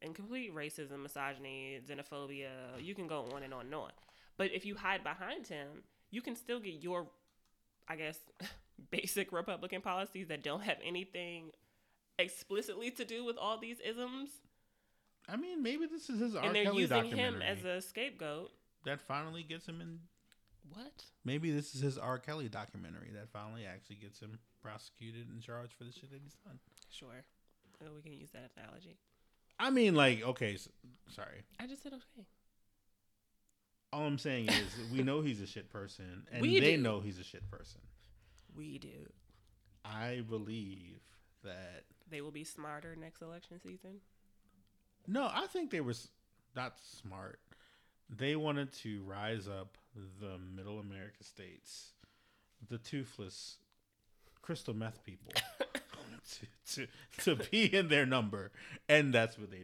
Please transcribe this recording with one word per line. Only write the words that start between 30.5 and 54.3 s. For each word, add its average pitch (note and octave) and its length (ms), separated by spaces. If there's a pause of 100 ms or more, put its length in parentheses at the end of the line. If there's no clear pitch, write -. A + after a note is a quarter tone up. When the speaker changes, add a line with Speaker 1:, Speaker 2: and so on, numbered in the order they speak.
Speaker 2:
s-, - 140 (400)
sorry. - 340 (160)
Speaker 1:
I A#3+ 80
just C4+ 160
said C#4 120
okay. B3 320 (1700)
Speaker 2:
All D3 140
I'm C#3+ 120
saying B2 300
is A2 420
Speaker 1:
<laughs> - 20
Speaker 2:
we C3 100
know C#3 180
he's B2+ 200
a F#2+ 60
shit - 240
person, G2 640
and B2 100
Speaker 1:
We A#2+ 180
Speaker 2:
they D#3+ 160
Speaker 1:
do. C#3 60
Speaker 2:
know G#2+ 180
he's G2 180
a F2+ 60
shit - 260
person. - 300 (760)
Speaker 1:
We D3+ 220
do. C#3+ 320 (720)
Speaker 2:
I A#2 440
believe G2 720 (420)
that F2+ 420 (240)
Speaker 1:
They D3+ 120
will D3+ 100
be D3+ 140
smarter D3+ 520
next D#3+ 240
election E3+ 400
season? F#3 360 (1120)
Speaker 2:
No, B3 240
I F4 160
think F4 220
they E3+ 100
were B2 100
s-, A2+ 180 (460)
not B2+ 240
smart. F#2+ 640 (680)
They C3+ 280
wanted C#3+ 380
to G#2 280
rise G2+ 460
up F#2+ 280 (440)
the F#2+ 180
middle F#2+ 400
America G2 460
states, - 680 (760)
the A#2 100
toothless A#2 800 (840)